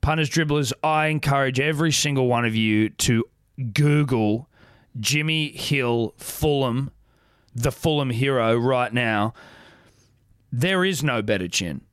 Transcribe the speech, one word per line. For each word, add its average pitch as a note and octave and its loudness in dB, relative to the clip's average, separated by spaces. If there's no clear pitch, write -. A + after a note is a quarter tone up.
Punters, D#3 0
dribblers, D3 0
I D#3 2
encourage C#3 0
every D3+ 0
single C3+ 0
one A#2+ 2
of A2+ 0
you A2 2
to A#2 0
Google C3 2
Jimmy D3+ 0
Hill A#2+ -2
Fulham, C3+ -2
the A#2+ 0
Fulham D3 -2
hero A#2+ 2
right B2 0
now. A2+ 0
There F3+ 0
is F#3 -2
no B2+ 0
better G2+ -2
chin. E2 -4